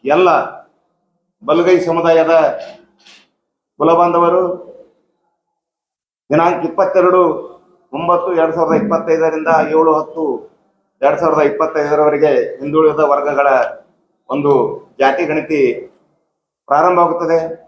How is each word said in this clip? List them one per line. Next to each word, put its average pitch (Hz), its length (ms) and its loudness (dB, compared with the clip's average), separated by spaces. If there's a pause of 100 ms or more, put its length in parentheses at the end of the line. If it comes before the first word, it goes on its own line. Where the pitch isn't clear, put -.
ಎಲ್ಲ 165 240 2 (1160)
ಬಲಗೈ 170 360 2
ಸಮುದಾಯದ 165 540 2 (1400)
ಕುಲಬಾಂಧವರು 170 640 2 (1900)
ದಿನಾಂಕ 160 340 0
ಇಪ್ಪತ್ತೆರಡು 180 580 2 (720)
ಒಂಬತ್ತು 175 400 -2
ಎರಡ್ 160 220 0
ಸಾವಿರದ 160 280 0
ಇಪ್ಪತ್ತೈದರಿಂದ 160 680 -2 (200)
ಏಳು 160 260 2
ಹತ್ತು 156 300 -6 (760)
ಎರಡ್ 143 180 0
ಸಾವಿರದ 156 200 0
ಇಪ್ಪತ್ತೈದರವರೆಗೆ 147 920 0 (240)
ಹಿಂದುಳಿದ 151 440 0
ವರ್ಗಗಳ 143 480 0 (840)
ಒಂದು 143 220 0 (480)
ಜಾತಿ 139 240 0
ಗಣತಿ 151 360 -4 (1040)
ಪ್ರಾರಂಭವಾಗುತ್ತದೆ. 170 720 0 (300)